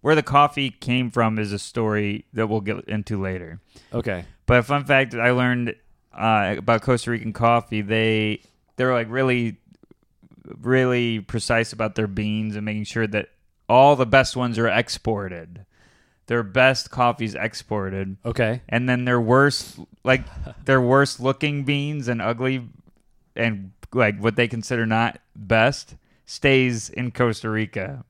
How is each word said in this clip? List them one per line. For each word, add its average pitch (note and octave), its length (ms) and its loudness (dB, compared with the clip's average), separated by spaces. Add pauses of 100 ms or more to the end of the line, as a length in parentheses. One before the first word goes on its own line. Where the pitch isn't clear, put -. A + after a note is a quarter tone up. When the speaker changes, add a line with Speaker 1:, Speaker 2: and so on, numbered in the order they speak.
Speaker 1:
where D3+ 140 4
the D3 80 2
coffee C#3+ 460 2
came B2 420 -2
from A2 280 0
is G#2 120 -4
a G2+ 80 -4
story G#2+ 720 -2
that A2 140 -2
we'll G#2+ 140 -2
get G2 240 -6
into G#2 360 -6
later. F2+ 380 -8 (320)
Speaker 2:
Okay. G#2 320 -4 (220)
Speaker 1:
But B2 140 6
a A#2 40 2
fun C#3+ 220 -2
fact C3+ 260 2
that A#2 100 -8
I B2 100 2
learned, B2 440 0 (420)
uh, G#2 400 2
about A2 240 0
Costa A#2+ 300 0
Rican A2+ 220 -6
coffee, A#2 480 0
they, A2 600 0 (360)
they B2+ 80 0
were, B2+ 80 2
like, A#2 160 0
really, B2 480 0 (1040)
really B2 580 2
precise A2+ 540 -2
about A2 220 -4
their A2 120 0
beans G#2+ 480 -4
and G#2 100 -6
making G#2+ 200 -4
sure A2+ 220 -4
that G2+ 220 -4 (400)
all C3+ 280 8
the B2+ 80 2
best B2+ 320 4
ones A#2+ 200 -2
are A#2 120 2
exported. F#2+ 960 -4 (600)
Their A#2 160 0
best B2+ 460 2
coffee's A#2+ 460 0
exported. G2 800 -6 (100)
Speaker 2:
Okay. A#2 440 -2
Speaker 1:
And A#2+ 180 0
then B2 160 0
their B2 160 2
worst, C3 580 2 (280)
like, C3 180 2 (220)
Speaker 2:
<laughs> - 180 -16
Speaker 1:
their C3+ 160 4
worst C3 400 4
looking C3+ 460 -2
beans C#3+ 420 -4
and A#2 140 -2
ugly A#2+ 440 -2 (680)
and, G#2+ 360 -4 (220)
like, G#2 260 0
what G#2 160 0
they A#2+ 120 2
consider A2+ 400 -4
not A2+ 320 0 (160)
best A2 600 0 (300)
stays C3 640 2
in B2 220 -6
Costa A2+ 380 -2
Rica. G2+ 600 -6